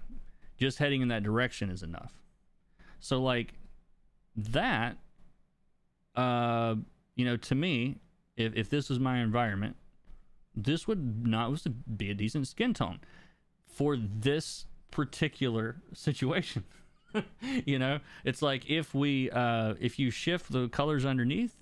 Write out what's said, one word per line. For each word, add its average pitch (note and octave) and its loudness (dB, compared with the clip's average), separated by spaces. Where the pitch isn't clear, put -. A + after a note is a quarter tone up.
Just C3 2
heading C#3 2
in B2+ 2
that A2+ 0
direction G#2+ 0
is F2+ -6
enough. E2+ -10
So, C3 0
like, B2 0
that, A#2 0
uh, A#2+ 2
you B2 2
know, A#2+ 2
to - 0
me, C#3 0
if, A2+ 0
if A2 0
this C#3+ 0
was B2+ 2
my B2+ 2
environment, A2 0
this C3+ 0
would B2 0
not, A#2 2
this D3+ -4
would A2+ -4
be G2+ -2
a G#2 -2
decent A2 0
skin A#3 0
tone - -2
for C#3+ 2
this A#2 0
particular C3 0
situation. - 0
<laughs> - -20
You A#3+ 0
know, C#3 0
it's B2+ -2
like C3+ 0
if D3+ 0
we, C#3 2
uh, A2+ 2
if - 0
you B2+ 2
shift - -2
the B2+ 2
colors C#3+ 0
underneath, C3+ 0